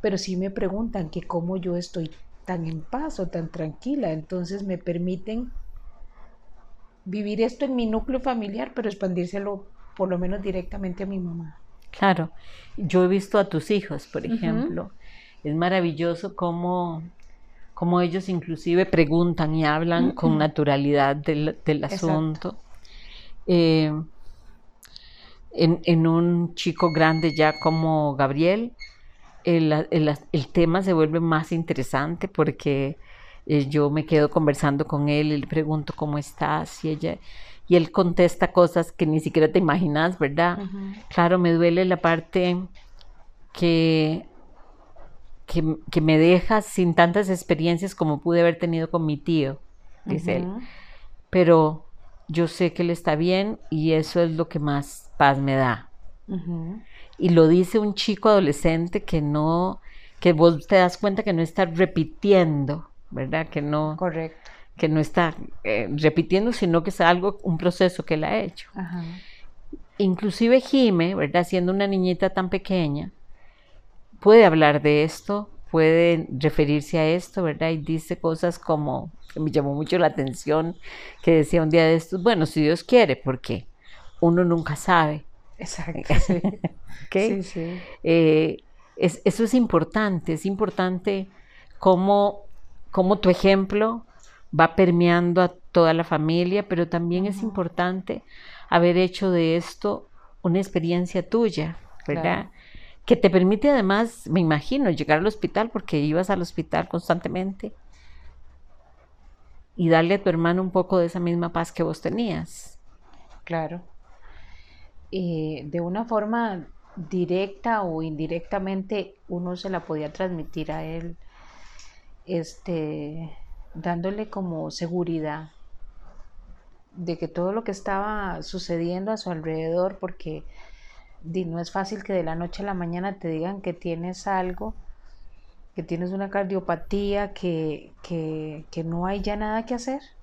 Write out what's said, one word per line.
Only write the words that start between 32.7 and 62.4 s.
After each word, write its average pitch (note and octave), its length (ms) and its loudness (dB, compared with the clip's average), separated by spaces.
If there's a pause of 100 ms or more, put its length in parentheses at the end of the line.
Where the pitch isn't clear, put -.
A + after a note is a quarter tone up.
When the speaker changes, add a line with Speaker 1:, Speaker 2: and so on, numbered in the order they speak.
Speaker 2:
eh, D3 240 2
yo D3 200 2
me D3+ 160 -2
quedo D3+ 240 4
conversando D3 580 2
con C#3+ 220 -2
él D3+ 220 2
y D3+ 60 0
le C#3+ 100 -6
pregunto, D#3 480 -4
"¿Cómo D3+ 220 -4
estás?", D3+ 640 -6
y D#3+ 60 -2
ella... D#3+ 280 -4 (500)
y F3 100 8
él E3 140 4
contesta F3 600 2
cosas E3+ 400 4
que - 140 -2
ni D#3 160 2
siquiera D#3 300 2
te F3+ 80 4
imaginas, E3 600 2
¿verdad? E3 400 0
Speaker 1:
Ujú. G3 320 -10 (180)
Speaker 2:
"Claro, F3 300 4
me E3+ 140 4
duele E3+ 320 4
la F3+ 120 2
parte F3 600 0 (960)
que, D#3+ 720 2 (1200)
que, D#3 320 0 (140)
que E3+ 100 2
me D#3 160 4
dejas F3+ 480 4
sin F3 280 0
tantas F3 360 4
experiencias E3+ 680 -2
como D3+ 260 0
pude E3+ 200 2
haber E3+ 180 2
tenido E3 320 -2
con E3 140 -2
mi D3+ 120 -2
tío", D3 420 0 (460)
dice F3+ 320 -2
él. F3+ 60 -2
Speaker 1:
Ujú. G3 180 -8 (680)
Speaker 2:
"Pero D#3+ 560 6 (420)
yo E3 220 0
sé E3+ 240 0
que - 100 -4
él F3 60 0
está E3 260 0
bien F#3 440 0 (100)
y D#3+ 240 2
eso D#3 280 2
es E3+ 100 2
lo D#3+ 180 -2
que E3 100 -6
más C#3+ 580 -4
paz C#3 220 4
me C#3 160 0
da". B2+ 340 0 (380)
Speaker 1:
Ujú. E3+ 540 -8 (360)
Speaker 2:
Y F#3 120 0
lo E3 180 8
dice F3+ 320 4
un G#3 160 -2
chico G#3 340 0
adolescente E3+ 760 2
que E3 180 -2
no, D#3+ 580 0 (400)
que F3 140 4
vos E3 340 6
te G#3 80 4
das F3+ 220 6
cuenta G3+ 260 0
que G#3 100 0
no E3 80 2
está E3 240 0
repitiendo, E3 1200 2 (200)